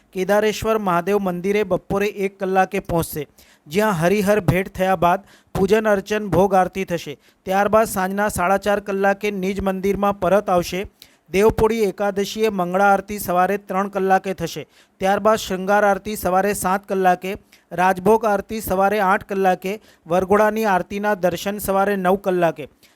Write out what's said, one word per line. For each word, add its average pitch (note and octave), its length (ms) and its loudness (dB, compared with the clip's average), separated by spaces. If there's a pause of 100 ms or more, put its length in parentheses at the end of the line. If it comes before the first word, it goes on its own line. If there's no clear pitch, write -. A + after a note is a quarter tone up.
(140)
કેદારેશ્વર G#3 640 0
મહાદેવ F#3+ 400 0
મંદિરે G3 460 -2
બપોરે G3 440 -2
એક G3 320 -6
કલાકે F#3+ 400 0
પહોંચશે, D#3+ 480 -4 (400)
જ્યાં G3+ 260 0
હરિહર F#3+ 460 2
ભેટ F#3 300 -2
થયા F#3+ 260 0
બાદ F3 280 0 (320)
પૂજન G3+ 320 2
અર્ચન, G#3 400 -2
ભોગ F#3 260 2
આરતી F#3 320 0
થશે. D#3 340 -8 (260)
ત્યારબાદ G3+ 420 2
સાંજના G3 420 -2
સાડા F#3 280 0
ચાર G3+ 220 0
કલાકે G3 520 -2
નિજ F#3+ 300 -4
મંદિરમાં G3 580 -2
પરત G3 300 2
આવશે. F3+ 380 -2 (420)
દેવપોળી A3 500 2
એકાદશીએ G3+ 720 -2
મંગળા F#3 360 0
આરતી G3 340 2
સવારે F#3 380 0
ત્રણ G3+ 300 -4
કલાકે F#3+ 460 0
થશે. D#3+ 340 -10 (320)
ત્યારબાદ G3+ 380 2
શૃંગાર G3+ 480 0
આરતી G3+ 300 -2
સવારે F#3+ 380 0
સાત F#3+ 360 -4
કલાકે, F#3 460 0 (360)
રાજભોગ F#3 540 2
આરતી G#3 360 -2
સવારે G3 380 0
આઠ G3 240 2
કલાકે, F#3+ 580 -2 (260)
વરઘોડાની G#3 580 2
આરતીના G3+ 480 0
દર્શન F3+ 440 -2
સવારે G3 380 0
નવ F#3 200 2
કલાકે, F3 540 -2 (260)